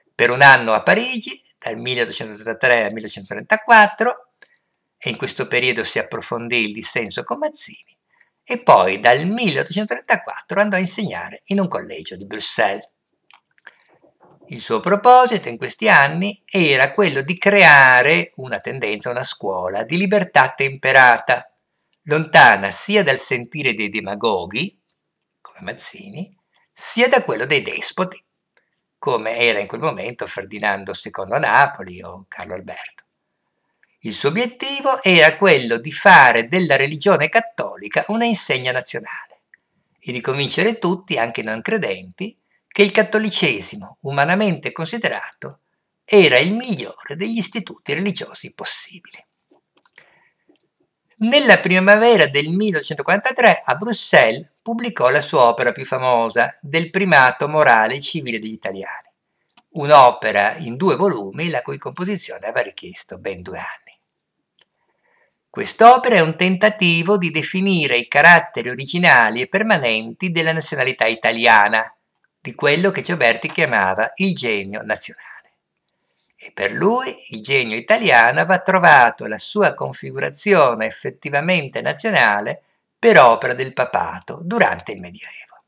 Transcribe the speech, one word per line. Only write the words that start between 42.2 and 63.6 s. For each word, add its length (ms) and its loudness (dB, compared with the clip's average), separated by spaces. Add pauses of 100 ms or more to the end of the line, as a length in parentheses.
che 80 2
il 80 2
cattolicesimo, 1080 -2
umanamente 720 -2
considerato, 880 -10 (440)
era 340 4
il 160 0
migliore 600 -8
degli 220 -8
istituti 580 -8
religiosi 580 -8
possibili. 720 -12 (1900)
Nella 420 4
primavera 640 4
del 220 -2
millenovecentoquarantatré 1160 0
a 120 -2
Bruxelles 760 0 (100)
pubblicò 480 -4
la 120 2
sua 220 0
opera 280 2
più 160 -8
famosa, 760 -2
Del 300 -4
primato 560 2
morale 480 4
e 60 -8
civile 400 -8
degli 140 -12
italiani, 540 -14 (640)
un'opera 800 4
in 200 -12
due 200 0
volumi 540 -4
la 120 -4
cui 160 -10
composizione 640 -10
aveva 180 -4
richiesto 560 -14
ben 220 -12
due 180 -16
anni. 380 -18 (1500)